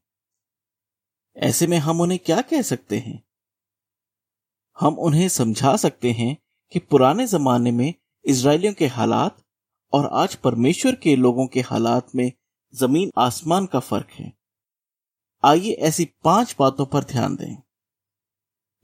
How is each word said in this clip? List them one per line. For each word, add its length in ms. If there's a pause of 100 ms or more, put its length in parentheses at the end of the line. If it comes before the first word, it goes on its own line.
(1400)
ऐसे 300
में 120
हम 220
उन्हें 260
क्या 160
कह 200
सकते 360
हैं? 260 (1600)
हम 140
उन्हें 340
समझा 480
सकते 360
हैं 240 (360)
कि 60
पुराने 480
जमाने 440
में 240 (300)
इजरायलियों 500
के 120
हालात 580 (480)
और 200
आज 220
परमेश्वर 600
के 220
लोगों 300
के 140
हालात 540
में 180 (420)
जमीन 440
आसमान 480
का 140
फर्क 300
है। 280 (1040)
आइए 280
ऐसी 320
पांच 540
बातों 280
पर 180
ध्यान 320
दें। 260 (1200)